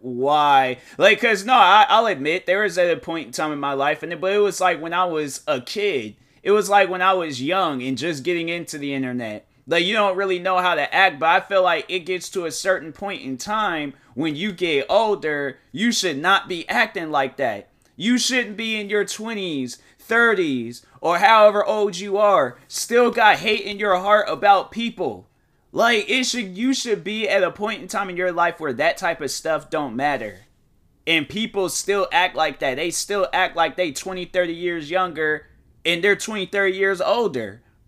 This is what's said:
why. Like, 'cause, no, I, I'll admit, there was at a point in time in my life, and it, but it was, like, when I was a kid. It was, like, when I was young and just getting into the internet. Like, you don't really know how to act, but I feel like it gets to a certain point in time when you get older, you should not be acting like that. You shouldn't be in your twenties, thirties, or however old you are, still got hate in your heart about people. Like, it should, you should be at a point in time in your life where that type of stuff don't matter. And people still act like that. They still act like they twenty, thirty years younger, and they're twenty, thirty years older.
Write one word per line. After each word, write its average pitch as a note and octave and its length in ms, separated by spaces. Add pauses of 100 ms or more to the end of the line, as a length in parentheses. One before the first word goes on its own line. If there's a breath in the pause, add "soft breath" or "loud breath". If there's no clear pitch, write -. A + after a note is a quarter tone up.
why. C3+ 800 (180 loud breath)
Like, G#3 240
'cause, G#3+ 240
no, B3+ 80
I, G#3 340
I'll A3+ 200
admit, D#3+ 400
there F#3+ 160
was F3 140
at F3 140
a D#3 80
point E3 280
in A#2+ 40
time D#3 220
in C#3+ 60
my C#3 120
life, C#3+ 320
and D#3+ 80
it, E3 80
but F#3 140
it G#3 60
was, G3+ 200
like, F3+ 220
when E3 120
I F3+ 120
was D#3 420
a C#3 140
kid. C#3+ 560 (260 soft breath)
It F#3+ 80
was, G3+ 180
like, G3 200
when F3+ 120
I F#3+ 120
was D#3 280
young D#3 400
and C3 160
just D3 260
getting E3+ 260
into E3+ 280
the C#3+ 160
internet. B2 540 (180)
Like, E3+ 180
you G3 120
don't G3+ 200
really F#3+ 220
know F3+ 220
how F3+ 160
to C#3+ 180
act, F3+ 260
but D#3 60
I F3 140
feel F#3+ 240
like E3+ 260
it F3+ 120
gets F3 280
to F3+ 160
a D#3+ 60
certain D#3+ 420
point G3 300
in C3 140
time F3 580 (180 soft breath)
when D3+ 220
you G3 160
get E3 360
older, D#3 680 (140)
you A3 200
should D#3+ 280
not F#3 280
be E3+ 220
acting A3 400
like C3+ 280
that. G2+ 320 (260)
You A#3 240
shouldn't A3+ 380
be A3 220
in G3+ 120
your G#3 140
twenties, F#3 760 (180 soft breath)
thirties, F3 880 (160 soft breath)
or E3+ 160
however G#3+ 480
old G#3 320
you G3 220
are, F3 480
still A#3+ 420
got G#3+ 280
hate G#3+ 240
in G3+ 180
your G3+ 180
heart G#3 320
about G3 400
people. F3+ 580 (440)
Like, A3+ 360
it B3+ 180
should, A3 300
you B3+ 200
should G3+ 280
be G#3+ 240
at G3 140
a F3 80
point G#3 320
in F#3 60
time G3 240
in F3 60
your F3+ 140
life E3+ 280
where D3 140
that D3 240
type E3+ 220
of C#3 120
stuff D#3 400
don't C#3+ 240
matter. A#2 460 (640)
And D#3 200
people G3 420
still G3 420
act F3+ 240
like D3+ 240
that. C#3 160
They E3 160
still G3 420
act F3+ 220
like E3 220
they F3+ 160
twenty, F#3 320
thirty F3 280
years E3+ 380
younger, D#3 560 (400)
and E3+ 160
they're G3 120
twenty, G3+ 320
thirty G3 280
years G3 240
older. D3 640 (260)